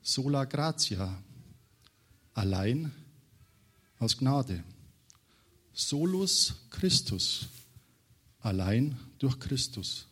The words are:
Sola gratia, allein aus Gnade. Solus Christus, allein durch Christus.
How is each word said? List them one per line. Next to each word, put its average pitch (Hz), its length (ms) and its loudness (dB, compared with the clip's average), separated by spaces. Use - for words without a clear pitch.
Sola 139 440 0
gratia, 135 760 -2
allein 107 580 0
aus - 180 0
Gnade. 127 460 2
Solus 185 840 2
Christus, - 760 2
allein 110 560 2
durch 135 200 0
Christus. - 720 -6